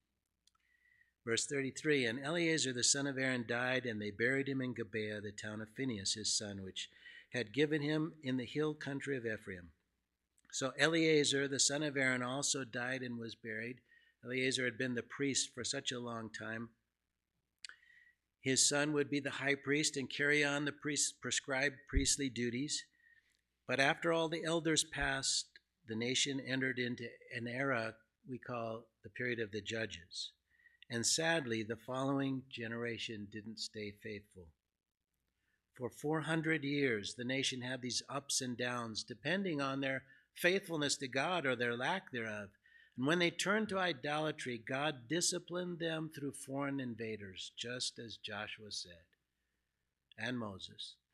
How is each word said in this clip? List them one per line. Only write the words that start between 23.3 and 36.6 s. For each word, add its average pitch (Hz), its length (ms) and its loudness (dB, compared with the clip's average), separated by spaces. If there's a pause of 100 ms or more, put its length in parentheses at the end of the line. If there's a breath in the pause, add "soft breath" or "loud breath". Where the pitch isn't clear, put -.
But 127 120 0
after 160 320 4
all 165 180 4
the 160 160 -4
elders 160 380 4
passed, 135 640 0 (400)
the 113 80 -4
nation 127 440 0
entered 127 400 -2
into 120 300 -2 (260)
an 117 120 -4
era 120 480 0 (320)
we 127 120 -6
call 117 480 -6 (160)
the 107 60 -14
period 120 300 -2
of 107 120 -4
the 104 100 -4
Judges. 101 680 -6 (580 loud breath)
And 117 160 0
sadly, 151 580 2
the 113 120 -4
following 135 720 0
generation 117 800 -6
didn't 107 280 -10
stay 104 320 -6
faithful. 101 560 -12 (1300)
For 123 120 -2
four 156 320 -2
hundred 160 420 2